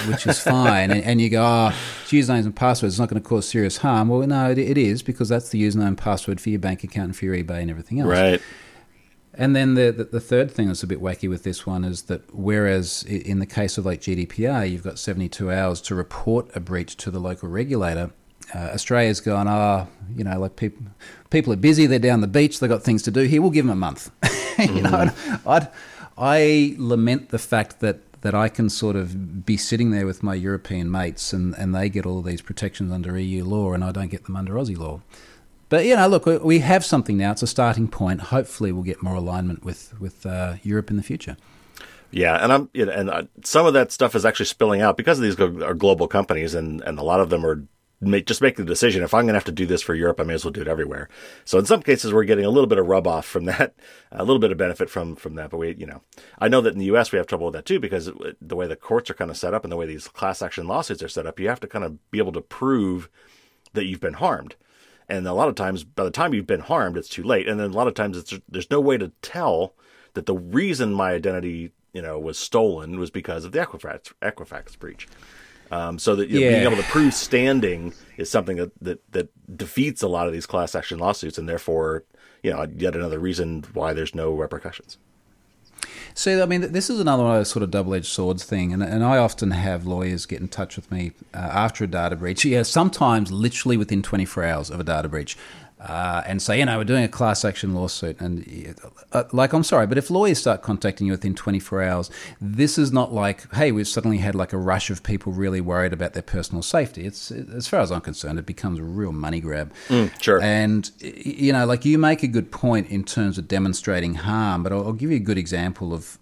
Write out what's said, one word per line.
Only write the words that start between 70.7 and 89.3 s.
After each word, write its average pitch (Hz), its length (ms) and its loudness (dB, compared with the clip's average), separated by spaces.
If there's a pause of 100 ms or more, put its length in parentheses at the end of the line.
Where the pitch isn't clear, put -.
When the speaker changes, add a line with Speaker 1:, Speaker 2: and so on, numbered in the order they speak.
Speaker 2:
my 95 180 0
identity, 87 640 -4 (180)
you 90 100 -12
know, 80 160 -8
was 78 220 -8
stolen 90 580 0
was 90 140 -6
because 82 320 -8
of 90 80 -14
the 147 80 -2
Equifax, - 640 -10
Equifax - 580 -10
breach. - 300 -18 (600)
Um, 85 300 -6
so 104 160 2
that, 101 140 0
you 143 100 4
know, 131 80 6
being 113 140 6
Speaker 1:
Yeah. 123 60 6
Speaker 2:
able 110 140 2
to - 80 -4
prove 151 240 4
standing 113 800 0 (220)
is - 140 -8
something 95 260 -2
that, 87 160 -4 (100)
that, 87 300 -10
that - 460 -8
defeats 127 440 -2
a 104 60 -2
lot 87 200 0
of 85 60 -4
these 82 120 -8
class 90 300 -4
action 85 240 -6
lawsuits, 85 380 -2
and 82 100 -8
therefore, 80 580 -2 (360)
you 92 100 -2
know, 76 140 -4 (120)
yet 80 180 -2
another 82 240 -4
reason 82 540 -4
why 80 180 -2
there's 78 240 -6
no 80 180 -2
repercussions. 78 640 -8 (1160)
Speaker 1:
See, 190 280 2
I 180 40 4
mean, 175 140 2
th-, 175 140 -4
this 185 160 0
is 233 100 0
another 139 240 4
one 117 80 4
of 113 80 6
those 104 100 0
sort 104 140 -2
of 92 80 -2
double-edged 92 340 0
swords 92 380 -2
thing, 90 300 0
and, 98 100 0
and 104 180 0
I 131 160 4
often 110 340 2